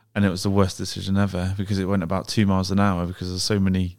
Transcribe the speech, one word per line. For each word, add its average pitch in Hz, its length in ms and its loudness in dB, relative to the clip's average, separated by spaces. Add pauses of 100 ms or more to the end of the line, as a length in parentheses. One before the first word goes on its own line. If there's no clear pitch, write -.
(160)
and 104 100 2
it 98 40 4
was 90 140 -4
the 101 60 0
worst 98 280 2
decision 95 400 -4
ever 95 400 0
because 101 200 -2
it 95 80 0
went 95 160 0
about 87 280 -4
two 107 180 4
miles 95 240 2
an 98 80 2
hour 92 260 2
because 90 240 -6
there's 90 140 -4
so 104 160 0
many, 92 400 0